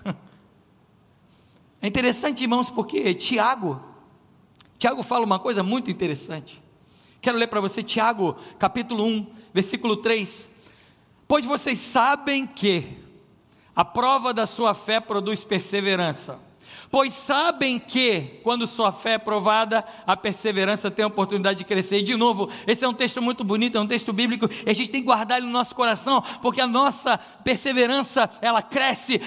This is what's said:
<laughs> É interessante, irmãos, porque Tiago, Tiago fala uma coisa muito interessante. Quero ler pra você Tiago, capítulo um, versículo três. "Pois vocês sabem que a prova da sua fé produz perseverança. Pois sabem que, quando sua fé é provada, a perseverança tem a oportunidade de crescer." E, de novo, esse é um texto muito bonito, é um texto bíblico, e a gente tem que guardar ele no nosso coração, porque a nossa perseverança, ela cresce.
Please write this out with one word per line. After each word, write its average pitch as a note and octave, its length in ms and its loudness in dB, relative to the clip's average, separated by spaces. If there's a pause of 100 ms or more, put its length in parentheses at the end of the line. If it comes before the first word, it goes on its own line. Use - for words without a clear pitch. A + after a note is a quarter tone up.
<laughs> F#3+ 100 -4 (1700)
É G3+ 80 -4
interessante, B3 540 0
irmãos, B3 280 0
porque G#3 440 0
Tiago, G#3 680 0 (1000)
Tiago B3+ 240 0
fala A#3+ 220 0
uma G3 140 2
coisa G3+ 240 0
muito A3+ 280 2
interessante. D#3 720 -6 (600)
Quero A#3+ 160 2
ler A3+ 120 2
pra G#3+ 120 -2
você G3 220 -2
Tiago, A3 540 0 (220)
capítulo A#3 460 0
um, A3 220 0 (260)
versículo G#3+ 440 0
três. G#3+ 540 -2 (800)
"Pois D4 160 2
vocês C4 340 -2
sabem C#4 680 2
que - 520 -2 (760)
a F3 100 4
prova B3 480 0
da A3 140 0
sua A3 280 0
fé A3 260 -2
produz G#3 440 -4
perseverança. F#3 960 -2 (500)
Pois C4+ 220 2
sabem C4+ 680 0
que, G#3+ 640 0
quando A#3 240 0
sua A3 260 0
fé A3+ 220 -2
é A3 40 2
provada, G#3+ 680 2 (220)
a - 100 4
perseverança G3+ 760 0
tem G#3+ 140 0
a G#3+ 40 2
oportunidade G3 500 0
de F#3 60 -10
crescer." F#3+ 340 0
E, G#3 40 2
de A3 140 0
novo, A3 320 2 (180)
esse A#3 180 2
é B3+ 40 2
um A#3+ 60 -2
texto B3 260 -2
muito B3 240 -2
bonito, G#3+ 320 0
é G#3+ 40 2
um G#3 60 0
texto A#3 260 -2
bíblico, A3+ 360 2 (160)
e A3 60 2
a - 20 4
gente A3 180 -2
tem C4+ 100 -2
que A#3+ 60 -6
guardar A#3 320 2
ele B3 80 -4
no A#3+ 60 -6
nosso B3 220 -2
coração, A#3+ 480 2 (180)
porque B3 200 0
a C4 60 4
nossa B3 520 2
perseverança, B3+ 1120 0 (100)
ela A3+ 220 2
cresce. C4 640 0